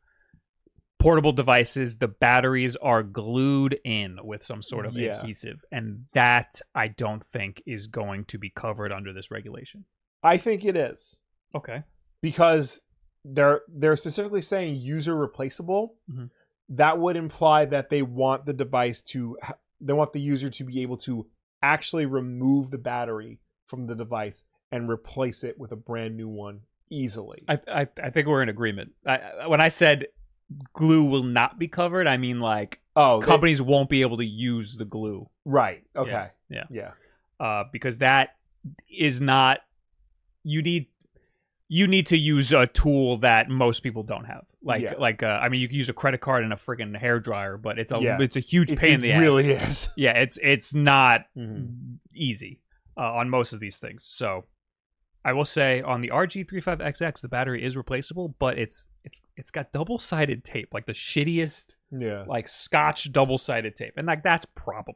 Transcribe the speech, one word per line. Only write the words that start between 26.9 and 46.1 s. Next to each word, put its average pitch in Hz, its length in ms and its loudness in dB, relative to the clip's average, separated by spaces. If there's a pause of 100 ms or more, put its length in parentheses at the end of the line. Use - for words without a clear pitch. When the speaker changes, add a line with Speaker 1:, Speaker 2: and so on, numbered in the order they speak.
Speaker 1:
I, 147 100 0 (100)
I, 143 200 -4 (140)
I 135 80 -8
think 147 180 0
we're 139 140 4
in 117 60 0
agreement. 107 440 -6 (120)
I, 131 140 0
I, 107 300 -12
when 151 120 4
I 160 80 6
said 151 380 4 (640)
glue 160 320 6
will 135 200 2
not 120 340 2
be 165 80 -4
covered, 175 400 0
I 131 100 4
mean, 123 240 -2
like, 107 400 -2 (140)
Speaker 2:
Oh, 127 260 8
they 110 60 -2
Speaker 1:
companies 156 340 6
won't 135 300 4
be 135 120 4
able 117 160 0
to 120 80 -2
use 117 500 -4
the 110 80 -8
glue. 104 440 -8 (160)
Speaker 2:
Right. 127 400 0 (100)
Speaker 1:
Yeah, 135 60 -4
Speaker 2:
Okay. 104 280 -4 (200)
Speaker 1:
yeah. - 220 -10
Speaker 2:
Yeah. 104 220 -12 (480)
Speaker 1:
Uh, 107 320 -4
because 120 260 -6
that 135 380 4 (520)
is 147 320 0
not, 135 400 4 (840)
you 156 180 -2
need, 170 240 0 (800)
you 185 200 4
need 190 180 4
to 170 100 4
use 147 360 2
a 123 160 6
tool 135 500 4
that 113 300 6
most 127 340 2
people 110 220 -6
don't 110 220 -8
have. - 180 -14 (180)
Like, 123 200 -2
Speaker 2:
Yeah. 104 160 -6
Speaker 1:
like, 117 260 0
uh, 104 180 0
I 123 60 2
mean, 127 120 0
you 123 60 -2
can 131 100 -6
use 127 120 -2
a 123 40 -4
credit 131 280 0